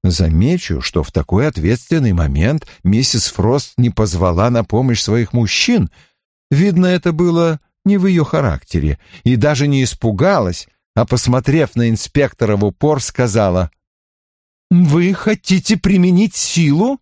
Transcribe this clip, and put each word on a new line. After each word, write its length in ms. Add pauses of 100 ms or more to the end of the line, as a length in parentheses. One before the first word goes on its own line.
Замечу, 760
что 240
в 80
такой 380
ответственный 640
момент 540 (180)
миссис 460
Фрост 440
не 140
позвала 600
на 140
помощь 380
своих 320
мужчин. 560 (600)
Видно, 360
это 260
было 480 (260)
не 120
в 100
её 160
характере, 760 (260)
и 120
даже 320
не 160
испугалась, 840 (280)
а, 100
посмотрев 720
на 140
инспектора 680
в 80
упор, 340
сказала: 680 (1000)
«Вы 420
хотите 640
применить 580
силу?» 680